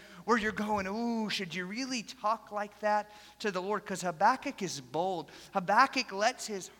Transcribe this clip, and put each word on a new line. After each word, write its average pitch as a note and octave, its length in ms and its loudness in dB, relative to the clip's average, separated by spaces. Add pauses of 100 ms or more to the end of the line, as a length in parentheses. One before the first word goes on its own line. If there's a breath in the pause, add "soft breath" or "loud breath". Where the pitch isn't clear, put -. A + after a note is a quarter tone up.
(240 loud breath)
where A#3 120 6
you're G#3+ 160 0
going, G#3 340 -2
"Ooh, A3 440 -2
should F3 240 -4
you F#3 100 -4
really B3 380 -6
talk - 480 -4
like G#3 300 -6
that G#3 300 2 (280 loud breath)
to G#3+ 120 -2
the F#3 120 0
Lord?" G3+ 240 -2
'Cause F3 160 -4
Habakkuk G3+ 580 2
is C#3+ 200 -4
bold. D#3+ 500 -2 (240 loud breath)
Habakkuk G#3 580 2
lets G#3+ 340 0
his G3 340 -8